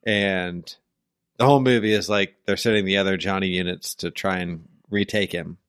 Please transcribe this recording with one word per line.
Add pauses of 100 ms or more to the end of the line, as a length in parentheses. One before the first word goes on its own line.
And (640)
the
whole
movie
is
like (100)
they're
sending
the
other
Johnny
units
to
try
and (220)
retake
him. (100)